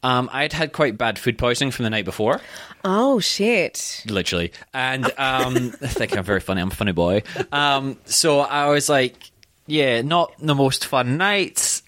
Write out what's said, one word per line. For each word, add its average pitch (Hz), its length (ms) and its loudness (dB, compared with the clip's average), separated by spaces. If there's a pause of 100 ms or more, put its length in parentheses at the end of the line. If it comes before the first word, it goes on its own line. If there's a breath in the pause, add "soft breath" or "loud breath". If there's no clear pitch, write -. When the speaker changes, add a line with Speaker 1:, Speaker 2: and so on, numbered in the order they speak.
Speaker 1:
Um, 127 240 2
I'd 151 220 -2
had 156 180 -2
quite 127 260 0
bad 110 220 -2
food 120 180 -2
poisoning 123 340 0
from 123 120 -6
the 113 60 0
night 107 160 -2
before. 113 340 0 (460 loud breath)
Speaker 2:
Oh, 226 340 2
shit. - 880 -2
Speaker 1:
Literally. 87 460 -2 (200 loud breath)
And, 131 320 -2 (120)
um, 127 600 0
<laughs> - 40 -14
I 127 60 -6
think - 300 -2
I'm 95 60 -2
very 98 160 2
funny. 95 220 -2
I'm 95 100 0
a - 40 -8
funny 101 180 -2
boy. 87 300 2 (280 loud breath)
Um, 139 540 0
so 147 340 2
I 143 300 0
was 147 180 2
like, 131 300 2 (500)
yeah, 135 340 2
not 160 380 2
the 151 160 2
most 135 300 2
fun 127 320 0
night. 196 720 0